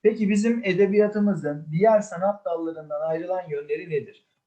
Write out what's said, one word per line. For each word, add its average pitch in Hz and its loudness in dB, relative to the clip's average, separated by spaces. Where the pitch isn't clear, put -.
Peki 220 2
bizim 220 0
edebiyatımızın 190 2
diğer 208 4
sanat 196 -4
dallarından 160 -6
ayrılan 170 -4
yönleri 151 -8
nedir? - -8